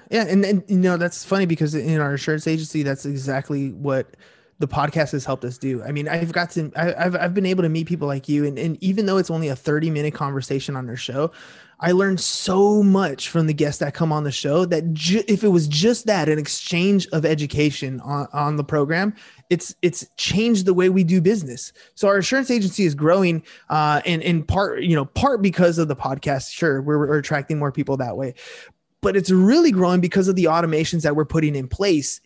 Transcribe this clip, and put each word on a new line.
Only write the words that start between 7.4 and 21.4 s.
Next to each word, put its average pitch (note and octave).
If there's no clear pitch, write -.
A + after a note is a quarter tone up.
able F#3
to E3
meet E3
people D#3
like C#3
you. D3
And, C#3+
and D#3+
even G3
though F#3+
it's F#3
only D#3+
a C3+
thirty-minute D3+
conversation C3+
on B2+
their A#2+
show, C#3
I F3
learned F#3+
so G3+
much F#3+
from E3
the D#3
guests D3
that C#3+
come E3
on D3+
the C#3
show D3+
that E3+
ju-, E3
if G#3
it G#3+
was F3
just F3+
that, F3
an D#3
exchange F3
of D#3
education D3
on, C#3+
on D3
the D3
program, D#3+
it's, -
it's -
changed G3+
the F#3+
way F#3
we F#3
do F3
business. D#3+